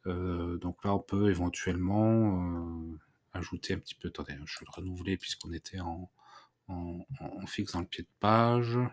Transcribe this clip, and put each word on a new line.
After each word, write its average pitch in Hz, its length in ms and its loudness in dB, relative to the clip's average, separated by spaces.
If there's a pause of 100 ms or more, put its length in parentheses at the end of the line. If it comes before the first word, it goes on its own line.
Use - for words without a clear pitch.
Euh, 87 500 -2
donc 90 280 -6
là, 101 80 4
on 101 60 4
peut 101 300 4
éventuellement, 95 1120 4
euh, 85 560 -4 (360)
ajouter 90 400 -4
un 90 60 -2
petit - 160 -14
peu, - 120 -8
attendez, 78 240 -8
hein, 73 140 -12
je - 140 -10
vais - 60 -14
le - 60 -20 (100)
renouveler 90 360 -4
puisqu'on - 340 -8
était 85 300 -8
en, 87 280 -8 (600)
en, 90 360 -8 (140)
en 190 260 -10
fixe - 280 -4
dans 90 80 -2
le 90 40 -4
pied - 200 -10
de - 40 -20 (120)
page. 117 580 6 (140)